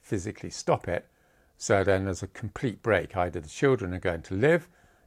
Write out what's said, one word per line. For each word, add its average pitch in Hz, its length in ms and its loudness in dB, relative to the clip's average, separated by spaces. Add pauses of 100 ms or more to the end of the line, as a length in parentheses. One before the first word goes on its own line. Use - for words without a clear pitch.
physically 90 480 -6
stop - 360 -2
it. 85 200 -4 (500)
So 98 260 2
then 95 220 2
there's 98 180 -4
a 98 60 -6
complete - 540 -8
break. 95 340 0
Either 87 240 0
the 76 80 -12
children 107 460 0
are 87 60 -6
going 85 220 -2
to - 120 -8
live, 156 340 2 (380)